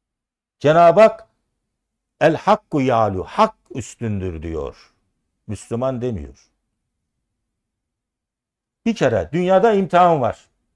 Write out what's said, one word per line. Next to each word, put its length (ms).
Cenab-ı 420
Hak 260
el 140
hakku 460
yalu, 420
hak 320
üstündür 680
diyor. 500
Müslüman 540
demiyor. 480
Bir 100
kere 380
dünyada 400
imtihan 480
var. 260